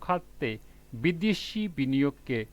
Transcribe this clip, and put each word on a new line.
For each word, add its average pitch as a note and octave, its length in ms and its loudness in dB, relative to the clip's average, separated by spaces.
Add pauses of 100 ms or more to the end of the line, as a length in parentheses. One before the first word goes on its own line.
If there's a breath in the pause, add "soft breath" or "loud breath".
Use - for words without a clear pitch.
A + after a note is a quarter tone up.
খাতে E3+ 460 -2 (420 soft breath)
বিদেশি F3 760 0
বিনিয়োগকে C3+ 680 0 (140)